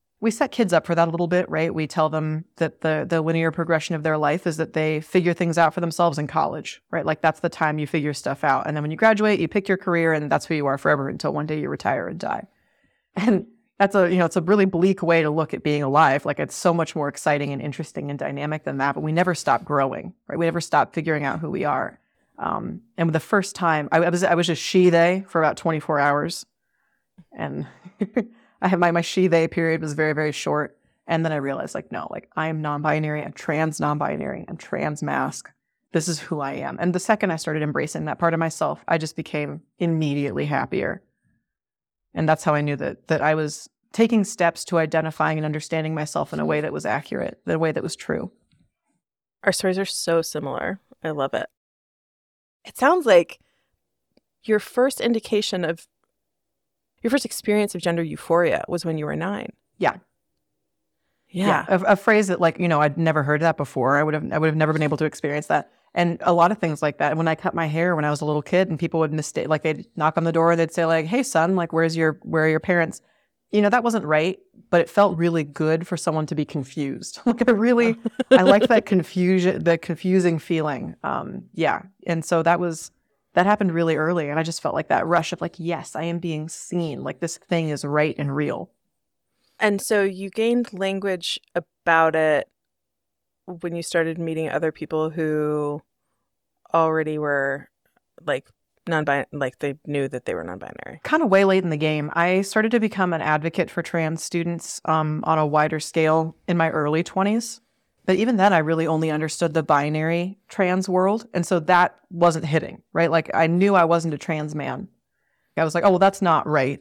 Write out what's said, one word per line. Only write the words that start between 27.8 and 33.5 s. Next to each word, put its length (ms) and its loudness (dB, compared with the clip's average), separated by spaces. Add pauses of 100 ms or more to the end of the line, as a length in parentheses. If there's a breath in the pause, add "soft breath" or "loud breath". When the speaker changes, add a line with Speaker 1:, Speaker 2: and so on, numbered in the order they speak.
Speaker 1:
<laughs> 60 -2 (560 soft breath)
I 60 2
had 100 2
my, 140 4
my 80 2
she, 260 2
they 220 4
period 320 0
was 140 -6
very, 180 2
very 180 -2
short. 480 -4 (300)
And 160 0
then 80 -2
I 40 -2
realized, 380 -4
like, 160 -8
no, 200 -8
like, 260 -14
I 100 -2
am 160 -4
non-binary, 640 -2
I'm 80 -12
trans 480 -2